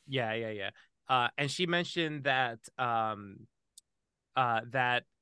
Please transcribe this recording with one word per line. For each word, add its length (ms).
yeah, 260
yeah, 180
yeah. 180
Uh, 180
and 140
she 160
mentioned 560
that, 360
um, 720
uh, 260
that 320